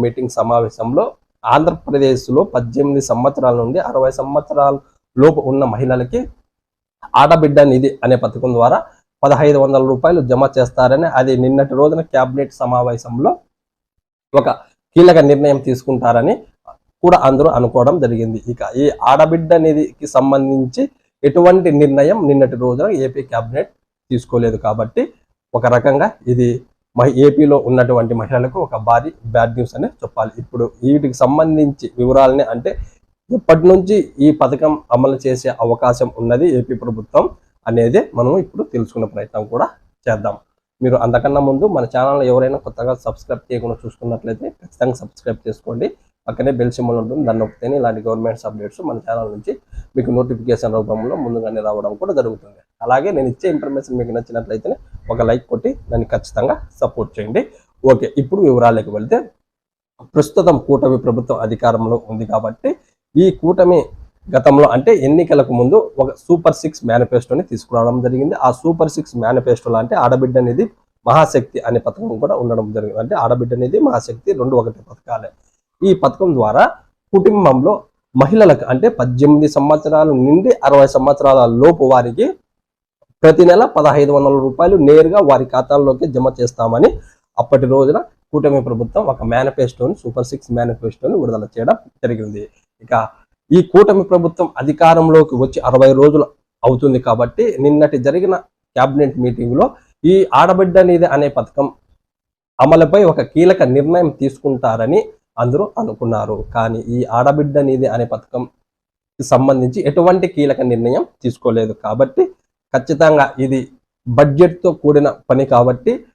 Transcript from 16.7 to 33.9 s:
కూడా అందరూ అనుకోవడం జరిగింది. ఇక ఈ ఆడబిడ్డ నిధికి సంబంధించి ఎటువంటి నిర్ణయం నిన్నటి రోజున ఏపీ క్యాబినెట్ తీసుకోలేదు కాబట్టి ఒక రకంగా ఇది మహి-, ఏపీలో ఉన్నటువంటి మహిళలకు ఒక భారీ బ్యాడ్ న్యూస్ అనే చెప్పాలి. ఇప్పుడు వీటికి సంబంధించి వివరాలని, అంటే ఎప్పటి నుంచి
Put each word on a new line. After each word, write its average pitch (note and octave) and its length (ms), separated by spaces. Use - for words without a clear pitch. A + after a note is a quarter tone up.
కూడా F3 140
అందరూ C3+ 300
అనుకోవడం A#2+ 460
జరిగింది. A2+ 360
ఇక A#2+ 100
ఈ C#3 100
ఆడబిడ్డ D#3+ 440
నిధికి D3+ 500
సంబంధించి C3+ 680
ఎటువంటి F3 460
నిర్ణయం D3 360
నిన్నటి C3+ 360
రోజున B2+ 240
ఏపీ C3 160
క్యాబినెట్ A#2 380
తీసుకోలేదు A#2 520
కాబట్టి A2+ 380
ఒక A#2+ 120
రకంగా C#3 320
ఇది B2 160
మహి-, B2 180
ఏపీలో C#3+ 320
ఉన్నటువంటి B2 520
మహిళలకు B2+ 440
ఒక A#2+ 100
భారీ A#2+ 240
బ్యాడ్ A#2 220
న్యూస్ A#2+ 200
అనే F3+ 120
చెప్పాలి. A2 300
ఇప్పుడు A#2 240
వీటికి C#3 380
సంబంధించి D3 640
వివరాలని, C3+ 540
అంటే B2 200
ఎప్పటి E3 420
నుంచి F#3+ 260